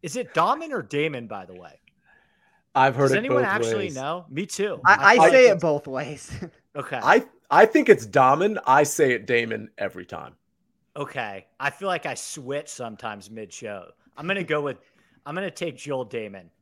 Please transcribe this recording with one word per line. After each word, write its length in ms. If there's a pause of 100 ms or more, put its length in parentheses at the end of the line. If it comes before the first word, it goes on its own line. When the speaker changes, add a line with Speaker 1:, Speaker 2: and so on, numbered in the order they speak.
Speaker 1:
Is 140
it 160
Dahmen 380
or 120
Damon, 440
by 180
the 100
way? 260 (920)
Speaker 2:
I've 200
heard 140
Speaker 1:
Does 40
Speaker 2:
it 60
Speaker 1:
anyone 240
Speaker 2:
both 40
Speaker 1:
actually 400
Speaker 2:
ways. 100
Speaker 1:
know? 340
Me 160
too. 380
Speaker 3:
I, 100
I 160 (140)
Speaker 1:
I 60
Speaker 3:
say 180
Speaker 1:
thought 80
Speaker 3:
it 40
both 280
ways. 480
<laughs> 60 (320)
Speaker 1:
Okay. 280
Speaker 2:
I, 200 (280)
I 160
think 240
it's 160
Dahmen. 500 (100)
I 160
say 300
it 140
Damon 500
every 300
time. 300 (600)
Speaker 1:
Okay. 480 (160)
I 80
feel 180
like 200
I 80
switch 560
sometimes 600
mid-show. 580 (280)
I'm 100
gonna 160
go 200
with, 160 (480)
I'm 80
gonna 160
take 260
Joel 300
Damon 440 (120)